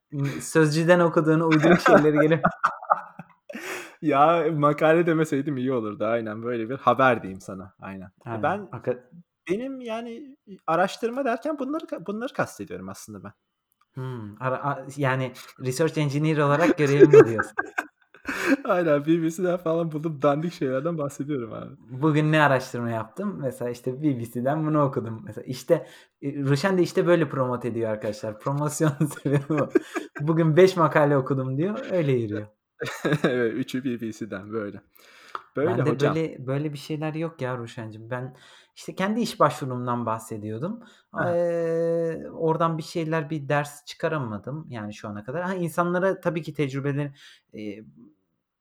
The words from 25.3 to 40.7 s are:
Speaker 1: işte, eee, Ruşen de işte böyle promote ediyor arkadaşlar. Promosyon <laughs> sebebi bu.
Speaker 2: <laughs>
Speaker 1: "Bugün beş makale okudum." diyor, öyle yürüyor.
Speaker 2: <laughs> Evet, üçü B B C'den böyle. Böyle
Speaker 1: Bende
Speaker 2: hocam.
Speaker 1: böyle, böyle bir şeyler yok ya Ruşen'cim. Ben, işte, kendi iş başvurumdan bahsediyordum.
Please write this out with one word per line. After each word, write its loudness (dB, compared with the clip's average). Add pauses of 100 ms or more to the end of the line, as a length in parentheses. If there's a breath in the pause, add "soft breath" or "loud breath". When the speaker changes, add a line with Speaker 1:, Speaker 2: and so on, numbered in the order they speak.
Speaker 1:
işte, 0 (340 loud breath)
eee, -6
Ruşen 2
de 6
işte 0
böyle 4
promote -2
ediyor -2
arkadaşlar. -6
Promosyon 0 (140)
<laughs> -6
sebebi 0
bu. -2 (220 loud breath)
Speaker 2:
<laughs> -12
Speaker 1:
"Bugün 2
beş 8
makale 4
okudum." -2
diyor, -2 (120)
öyle 2
yürüyor. -2 (320)
Speaker 2:
<laughs> -2
Evet, 2
üçü -4
B -4
B -6
C'den -10
böyle. -8 (720 loud breath)
Böyle 0
Speaker 1:
Bende 2
Speaker 2:
hocam. 0
Speaker 1:
böyle, -2
böyle -2
bir -12
şeyler -6
yok -8
ya -4
Ruşen'cim. -12
Ben, -8 (400 loud breath)
işte, -14
kendi -2
iş -2
başvurumdan 0
bahsediyordum. -6 (300 loud breath)